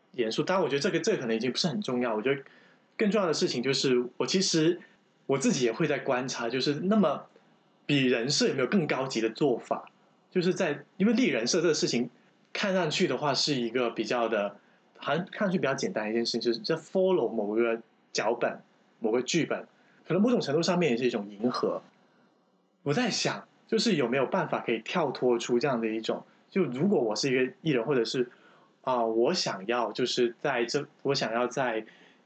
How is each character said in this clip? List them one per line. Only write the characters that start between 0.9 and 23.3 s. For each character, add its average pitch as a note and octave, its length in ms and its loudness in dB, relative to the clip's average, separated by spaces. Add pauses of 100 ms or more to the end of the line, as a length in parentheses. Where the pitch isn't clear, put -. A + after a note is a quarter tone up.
个， E3 80 0
这 F3 140 0
个 D3+ 40 0
可 - 80 -8
能 A2+ 100 -2
已 A2 40 -2
经 B2 120 -2
不 - 60 -8
是 - 100 0
很 A#2 140 -4
重 B2 180 -4
要， A#2+ 160 0
我 G#2+ 60 -2
觉 C3 120 0
得 C#3 80 -4 (540)
更 G#3 160 2
重 A3 80 2
要 F#3 80 2
的 D#3 60 2
事 D#3 140 0
情 B2+ 140 -4
就 C3+ 120 0
是， B2+ 320 2 (120)
我 B2+ 80 -2
其 F#3+ 160 0
实 E3+ 380 2 (460)
我 C3+ 120 0
自 A#3 140 2
己 C3+ 140 2
也 A2+ 80 2
会 D#3+ 120 0
在 C#3 140 0
观 C3 280 -2
察， A#2+ 220 -6
就 B2+ 120 -2
是 C#3+ 140 0
那 F3+ 200 0
么 E3 300 2 (600)
比 C3+ 220 2
人 B2 220 2
设 A#3+ 180 2
有 - 60 0
没 C3+ 80 -2
有 B2 60 2
更 E3+ 200 2
高 C3+ 180 -2
级 A#2 140 -4
的 A2 100 2
做 B2+ 280 2
法？ - 340 -6 (400)
就 F#3 100 0
是 F3+ 120 2
在， D3 320 -2 (100)
因 F#3+ 100 2
为 A#3 80 4
立 A3+ 140 4
人 A#2+ 180 0
设 E3 160 0
这 F3 60 4
个 D#3 60 4
事 D#3 140 0
情， B2+ 220 -2 (420)
看 G3 220 -2
上 F3 160 0
去 E3 180 0
的 B2+ 100 0
话 C#3 160 0
是 D3 200 0
一 A#2+ 160 0
个 A#2+ 200 0
比 A2+ 140 -2
较 A#2 240 0
的， G2+ 300 0 (400)
好 C#3+ 180 -4
像 F3 160 -2
看 G#3 160 -2
上 F3+ 40 -2
去 F#3+ 60 0
比 - 60 -2
较 C3+ 100 0
简 A2+ 200 -4
单 G#2+ 120 -4
的 G#2+ 40 -4
一 A2 40 -2
件 A#2 120 0
事 - 80 -4
情， A#2 80 -4
就 A#2 120 2
是 A2+ 60 -6
在 D#3 160 -2
follow F3+ 540 0
某 G#2+ 240 -2
个 A2+ 280 0 (300)
脚 A2+ 220 0
本、 - 260 -4 (400)
某 G#2+ 120 -2
个 B2 100 2
剧 C#3+ 240 0
本， G2+ 200 -4 (420)
可 D#3+ 60 -2
能 F#3+ 80 4
某 B3 80 4
种 A#3 120 2
程 - 140 0
度 E3 60 2
上 F3 180 0
面 D#3 120 2
也 A#2 60 2
是 C3 80 0
一 B2 40 2
种 G#2 200 -4
迎 G#2+ 220 -2
合。 F2 300 -2 (1040)
我 C#3+ 100 -2
在 A#3+ 160 0
想， A2 360 -4 (220)